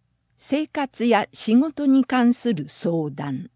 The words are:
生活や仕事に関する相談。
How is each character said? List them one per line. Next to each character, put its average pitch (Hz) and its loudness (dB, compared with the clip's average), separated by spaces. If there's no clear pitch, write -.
生 302 -4
活 269 -6
や 220 4
仕 - 0
事 294 0
に 269 4
関 240 2
す 240 -2
る 156 -4
相 165 -4
談。 143 -8